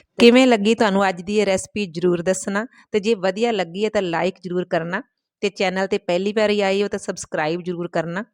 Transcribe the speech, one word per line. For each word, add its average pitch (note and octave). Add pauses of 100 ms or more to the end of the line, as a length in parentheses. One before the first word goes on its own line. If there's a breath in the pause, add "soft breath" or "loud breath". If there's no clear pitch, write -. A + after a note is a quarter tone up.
(200)
ਕਿਵੇਂ A#3+
ਲੱਗੀ A3+
ਤੁਹਾਨੂੰ G3+
ਅੱਜ F3+
ਦੀ G3+
ਇਹ G#3
ਰੈਸਪੀ G3
ਜ਼ਰੂਰ F3
ਦੱਸਣਾ G3 (260 soft breath)
ਤੇ G#3+
ਜੇ A3
ਵਧੀਆ F#3+
ਲੱਗੀ F#3
ਹੈ A3
ਤਾਂ G#3
ਲਾਈਕ F3
ਜ਼ਰੂਰ F3+
ਕਰਨਾ F3 (400)
ਤੇ G#3
ਚੈਨਲ F#3+
'ਤੇ G3+
ਪਹਿਲੀ F#3+
ਵਾਰੀ G#3+
ਆਏ G3
ਹੋ G3+
ਤਾਂ G3
ਸਬਸਕ੍ਰਾਈਬ F3
ਜ਼ਰੂਰ F3
ਕਰਨਾ। E3+ (100)